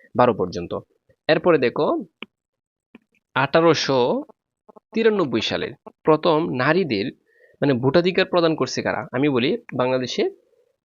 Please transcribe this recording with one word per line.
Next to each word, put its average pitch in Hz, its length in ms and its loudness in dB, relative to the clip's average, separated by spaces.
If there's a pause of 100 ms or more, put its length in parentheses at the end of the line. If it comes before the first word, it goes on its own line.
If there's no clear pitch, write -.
(160)
বারো 123 180 4
পর্যন্ত। 87 380 -6 (580)
এরপরে 165 280 2
দেখো, 127 300 0 (1500)
আঠারোশো 139 640 2 (920)
তিরানব্বই 190 580 0
সালের 82 220 -4 (320)
প্রথম 156 340 2 (240)
নারীদের 139 440 0 (560)
মানে 139 120 2 (100)
ভোটাধিকার 175 500 2
প্রদান 170 220 2
করছে 127 260 -4
কারা? 101 200 -4 (120)
আমি 131 160 0
বলি, 127 200 0 (240)
বাংলাদেশে, 127 500 -2 (600)